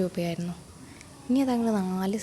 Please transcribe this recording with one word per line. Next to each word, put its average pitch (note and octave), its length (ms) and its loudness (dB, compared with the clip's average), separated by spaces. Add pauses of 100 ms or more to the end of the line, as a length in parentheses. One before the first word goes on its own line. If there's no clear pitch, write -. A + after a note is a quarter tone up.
രൂപയായിരുന്നു. F3 560 -2 (720)
ഇനി B3+ 160 6
അതങ്ങോട്ട് A#3 340 4
നാല് F#3+ 440 2